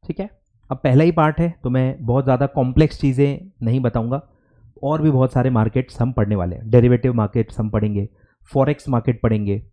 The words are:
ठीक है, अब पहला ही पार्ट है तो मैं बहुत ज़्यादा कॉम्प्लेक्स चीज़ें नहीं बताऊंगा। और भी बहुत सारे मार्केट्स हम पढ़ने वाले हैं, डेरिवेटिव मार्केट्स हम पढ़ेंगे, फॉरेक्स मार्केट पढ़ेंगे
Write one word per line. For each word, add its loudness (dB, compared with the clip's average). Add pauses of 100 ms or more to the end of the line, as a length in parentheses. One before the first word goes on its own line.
ठीक -10
है, -10 (420)
अब -8
पहला 4
ही 4
पार्ट 0
है -2
तो -4
मैं -2
बहुत 0
ज़्यादा 2
कॉम्प्लेक्स 0
चीज़ें -2 (120)
नहीं 0
बताऊंगा। -2 (640)
और -2
भी 4
बहुत 2
सारे 0
मार्केट्स -2
हम 0
पढ़ने 0
वाले -4
हैं, -14
डेरिवेटिव 4
मार्केट्स -2
हम -4
पढ़ेंगे, -4 (440)
फॉरेक्स -2
मार्केट -2
पढ़ेंगे -2 (140)